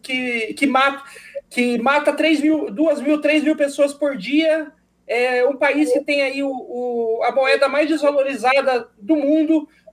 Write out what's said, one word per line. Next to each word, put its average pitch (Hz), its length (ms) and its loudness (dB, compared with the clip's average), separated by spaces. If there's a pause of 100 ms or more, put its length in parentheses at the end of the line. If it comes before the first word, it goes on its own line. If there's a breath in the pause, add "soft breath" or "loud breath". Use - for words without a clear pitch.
que, 240 540 -4
que 285 100 -2
mata, 269 380 2 (440 loud breath)
que 240 300 0
mata 285 340 2
três 311 300 2
mil, 302 300 0
duas 294 280 0
mil, 294 220 0
três 302 220 2
mil 302 120 2
pessoas 285 380 0
por 277 240 -4
dia, 311 540 0 (340)
é 247 400 0
um 277 120 0
país 294 360 0
que 285 100 -2
tem 285 200 0
aí 269 180 -4
o, 277 80 -2
o, 240 720 -4
a 240 80 0
moeda 269 360 2
mais 285 200 0
desvalorizada 269 1000 0 (100)
do 208 180 0
mundo, 302 520 2 (260 loud breath)